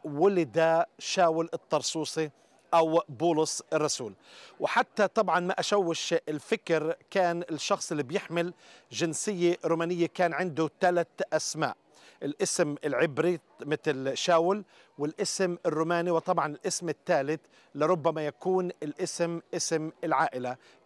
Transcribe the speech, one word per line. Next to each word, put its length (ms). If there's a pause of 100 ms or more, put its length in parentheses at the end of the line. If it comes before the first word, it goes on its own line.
ولد 840 (140)
شاول 540
الطرسوسي 800 (420)
أو 360
بولس 540 (100)
الرسول. 400 (460)
وحتى 480
طبعا 320
ما 200
أشوش 540
الفكر، 840 (140)
كان 420
الشخص 400
اللي 120
بيحمل 500 (380)
جنسية 760
رومانية 420
كان 260
عنده 360 (120)
ثلاث 260 (260)
أسماء، 420 (480)
الاسم 520 (100)
العبري 540 (220)
مثل 560
شاول، 460 (340)
والاسم 680
الروماني، 460
وطبعا 360
الاسم 420
الثالث 500 (360)
لربما 500
يكون 460 (120)
الاسم 560 (140)
اسم 380 (120)
العائلة 540 (280)